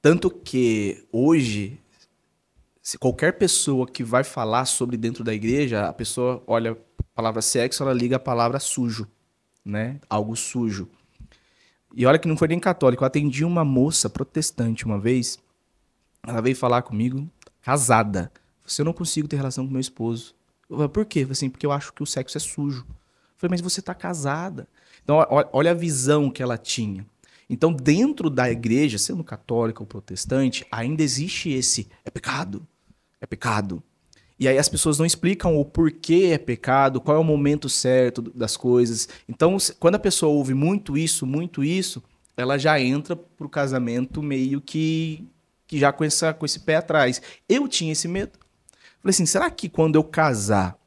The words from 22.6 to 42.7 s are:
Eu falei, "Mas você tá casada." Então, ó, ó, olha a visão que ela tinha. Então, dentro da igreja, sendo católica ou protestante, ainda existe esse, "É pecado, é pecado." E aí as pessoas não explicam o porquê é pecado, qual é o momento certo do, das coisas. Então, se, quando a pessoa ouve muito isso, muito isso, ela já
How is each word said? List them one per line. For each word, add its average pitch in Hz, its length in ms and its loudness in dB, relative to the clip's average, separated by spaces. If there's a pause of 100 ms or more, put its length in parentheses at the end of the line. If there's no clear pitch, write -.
Eu - 480 -20
falei, 180 140 -2
"Mas 175 100 -2
você 180 220 -4
tá 180 120 -10
casada." 160 720 -6 (360)
Então, 147 140 2
ó, 156 120 6
ó, 139 240 4
olha 156 200 4
a - 20 4
visão 147 560 2
que 131 120 -8
ela 123 140 -2
tinha. 104 480 -6 (440)
Então, 170 240 2
dentro 160 580 2
da 127 180 0
igreja, 117 480 2
sendo 160 280 -4
católica 113 580 -4
ou 104 40 -14
protestante, 127 840 -4
ainda 131 320 -2
existe 147 480 -2
esse, 127 380 -2 (160)
"É - 60 -10
pecado, 165 540 -8 (560)
é - 60 -14
pecado." 101 560 -4 (560)
E 131 80 0
aí 131 100 6
as 147 120 2
pessoas 147 300 0
não 156 60 2
explicam 170 540 2
o 143 60 2
porquê 165 680 2
é 147 60 2
pecado, 131 600 2
qual 151 160 2
é 160 40 4
o 165 40 4
momento 147 440 2
certo 127 540 2
do, 113 80 -8
das 113 260 -4
coisas. 120 520 2 (200)
Então, 170 300 2
se, - 160 -2
quando 175 220 4
a - 20 0
pessoa 175 340 2
ouve 135 220 2
muito 156 420 0
isso, 156 300 -2
muito 147 380 -4
isso, 180 360 -2 (360)
ela 131 200 0
já 147 240 4